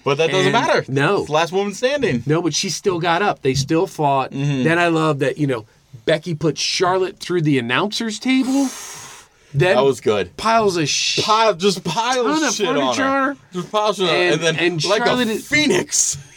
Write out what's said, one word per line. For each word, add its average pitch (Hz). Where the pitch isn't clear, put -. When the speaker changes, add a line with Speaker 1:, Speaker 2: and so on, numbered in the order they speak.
Speaker 1:
But 139
that 160
doesn't -
Speaker 2:
And -
Speaker 1:
matter. 247
Speaker 2:
no. 147
Speaker 1:
It's -
last 156
woman 196
standing. 247
Speaker 2:
No, 151
but 156
she 196
still 180
got 170
up. 196
They 135
still 160
fought. 139
Speaker 1:
Mm-hmm. 139
Speaker 2:
Then 165
I 175
love 156
that, 139
you 147
know, 117
Becky 160
put 156
Charlotte 185
through 175
the 143
announcer's 196
table. 262
Then 160
Speaker 1:
That 139
was 135
good. 104
Speaker 2:
piles 214
of 147
sh- -
Speaker 1:
Pile, 220
just 190
piles 247
Speaker 2:
ton 311
of 202
Speaker 1:
shit 202
on 269
Speaker 2:
furniture 269
Speaker 1:
her. 269
Speaker 2:
on 277
her. -
Speaker 1:
Just 180
piles 214
shit 180
on 160
her. 180
Speaker 2:
And, 175
Speaker 1:
And 160
then, 160
Speaker 2:
and 170
Speaker 1:
like 220
Speaker 2:
Charlotte 247
Speaker 1:
a 220
Speaker 2:
is, -
Speaker 1:
phoenix. -